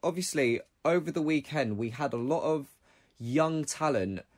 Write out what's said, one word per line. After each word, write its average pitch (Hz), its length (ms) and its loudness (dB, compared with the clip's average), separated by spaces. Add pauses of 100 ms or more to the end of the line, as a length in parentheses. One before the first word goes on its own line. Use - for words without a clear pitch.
obviously, 156 600 0 (240)
over 165 260 2
the 160 100 -2
weekend, 147 560 0
we 113 120 -2
had 135 240 -4
a 120 40 -2
lot 135 260 0
of 151 240 0 (520)
young 156 460 0
talent, 101 560 0 (160)